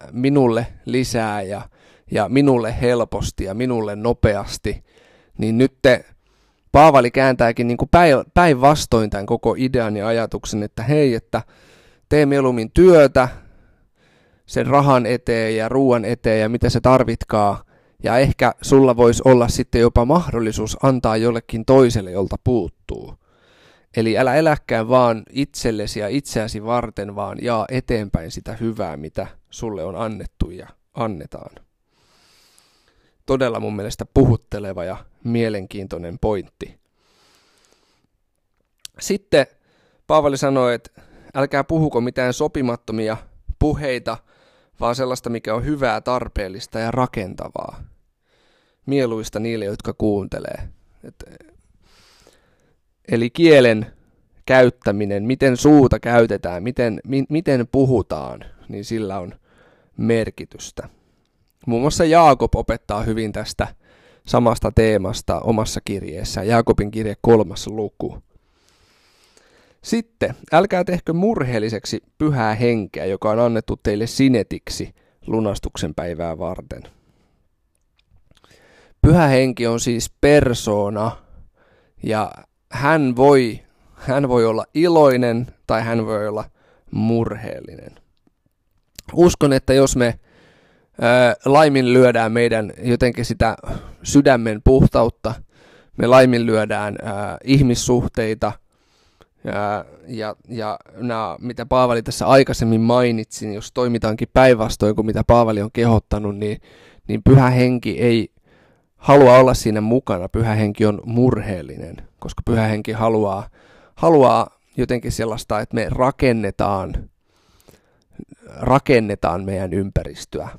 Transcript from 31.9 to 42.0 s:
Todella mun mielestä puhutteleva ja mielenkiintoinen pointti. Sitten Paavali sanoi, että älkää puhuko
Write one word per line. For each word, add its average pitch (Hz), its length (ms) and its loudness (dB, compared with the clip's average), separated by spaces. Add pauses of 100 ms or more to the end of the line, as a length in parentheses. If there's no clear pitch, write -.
Todella 127 340 -2
mun 107 160 -8
mielestä 104 380 -10
puhutteleva 101 720 0
ja 92 140 -10 (260)
mielenkiintoinen 101 960 -6
pointti. - 600 -6 (2250)
Sitten - 480 0 (600)
Paavali 147 300 2
sanoi, 131 360 0
että - 280 -12 (320)
älkää 139 300 -2
puhuko 151 380 -2